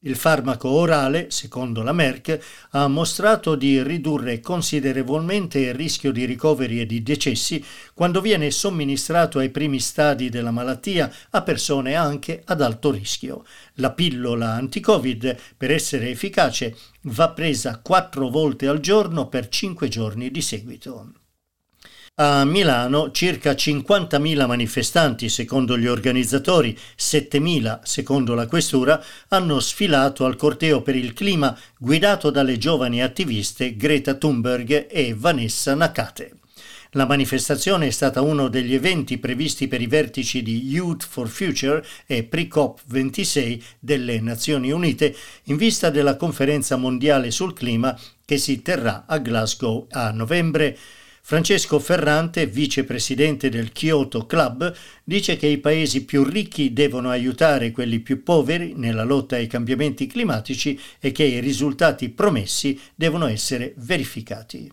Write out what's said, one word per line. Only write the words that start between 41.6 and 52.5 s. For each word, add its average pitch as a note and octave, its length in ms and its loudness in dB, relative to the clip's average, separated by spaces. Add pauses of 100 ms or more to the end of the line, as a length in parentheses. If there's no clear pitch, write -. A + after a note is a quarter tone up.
e A#2+ 160 0
pre-cop D#3 640 0
ventisei B2+ 760 -2 (200)
delle B2 400 0
Nazioni B2 500 -2
Unite D3+ 460 0 (300)
in C#3 100 0
vista F#3+ 340 2
della C#3+ 240 2
conferenza C#3 600 0
mondiale B2+ 560 2
sul F3+ 220 -4
clima B2 440 0 (260)
che C#3+ 140 0
si C3+ 240 -2
terrà A#2+ 460 -2
a D#3 100 0
Glasgow A2+ 720 -2
a A2+ 220 -2
novembre. D3+ 680 0 (480)
Francesco E3 520 2
Ferrante, D#3+ 680 2
vicepresidente C3+ 1000 0